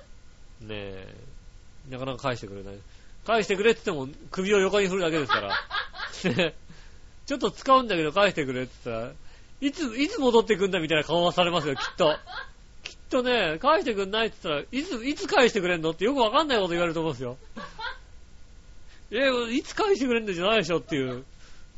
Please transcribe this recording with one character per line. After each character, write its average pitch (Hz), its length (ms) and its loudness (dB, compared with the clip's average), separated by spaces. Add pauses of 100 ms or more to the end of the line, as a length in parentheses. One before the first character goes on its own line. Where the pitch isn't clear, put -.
(600)
ね 107 100 -14
え、 101 440 -10 (760)
な 127 100 -10
か 131 60 -8
な 131 80 -6
か 120 60 -10
返 127 180 -2
し - 40 -12
て 113 60 -12
く 98 80 -12
れ 98 80 -12
な 98 100 -12
い。 - 20 -14 (500)
返 214 200 2
し - 20 -2
て 196 100 0
く 196 60 -2
れ 226 100 6
っ - 20 4
て - 120 -6
言 180 80 -2
っ 131 120 -4
て 143 60 -12
も - 180 -18
首 190 240 0
を 202 40 6
横 190 220 4
に 190 80 2
振 185 80 0
る 190 60 0
だ 165 80 2
け 160 80 0
で 139 80 0
す - 60 0
か - 80 2
ら。 101 160 -4 (680)
<laughs> 156 300 2 (720)
ち 277 100 -4
ょ - 20 -4
っ 240 40 -8
と 208 120 0
使 - 220 4
う 254 100 8
ん 226 40 -6
だ 190 80 0
け 160 60 2
ど 151 100 0
返 196 200 6
し - 20 -10
て 156 100 0
く 131 80 -4
れ 127 100 -2
っ 127 40 -4
て - 60 -18 (120)
言 117 100 -4
っ 113 40 -4
た 117 80 -6
ら、 139 60 -12 (480)
い 277 120 0
つ、 339 100 -6 (140)
い 285 120 0
つ 453 100 -6
戻 240 220 6
っ - 40 0
て 208 120 2
く 190 100 0
ん 185 60 0
だ 185 80 0
み 156 80 -2
た 160 80 4
い - 20 4
な 143 60 2
顔 175 200 2
は 175 80 4
さ 180 120 4
れ 175 60 2
ま 170 120 2
す 147 60 -2
よ、 135 80 0
き - 20 -10
っ - 40 -4 (140)
と。 156 200 4 (680)
き - 120 -14
っ - 20 -20 (120)
と 254 140 2
ね、 202 380 2
返 320 220 4
し - 20 -4
て 233 100 0
く 196 120 -2
ん 190 40 -8
な 220 140 0
い - 20 0
っ 202 40 -2
て - 120 -18
言 165 100 -2
っ - 40 2
た 147 60 0
ら、 - 100 -10
い 269 120 -2
つ、 262 220 -6
い 294 80 -2
つ 349 140 -6
返 277 200 6
し - 40 2
て 202 80 0
く 175 80 0
れ 175 100 2
ん 156 40 -4
の 160 80 2
っ 156 40 -4
て 185 100 -2
よ 269 100 2
く 277 60 0
わ 214 120 4
か 294 100 6
ん 311 60 0
な 254 80 2
い - 20 4
こ 190 60 4
と 170 60 -2
言 170 80 0
わ 175 60 4
れ 170 40 2
る 160 60 -2
と 165 60 0
思 160 100 0
う - 20 -4
ん - 20 -4
で 117 40 -8
す 131 40 -6
よ。 123 160 -6 (1700)
<laughs> - 20 -
え、 247 420 2
い 302 80 0
つ - 120 -14
返 403 200 2
し 220 60 -2
て 269 60 0
く 240 80 2
れ 233 60 2
ん 220 60 -8
の 196 60 -2
じ 170 100 -2
ゃ 185 40 2
な 220 80 4
い 220 40 6
で 180 60 2
し 147 80 -2
ょ 156 80 2
っ - 20 -16
て 160 140 -4
い 131 120 0
う、 127 160 -8 (540)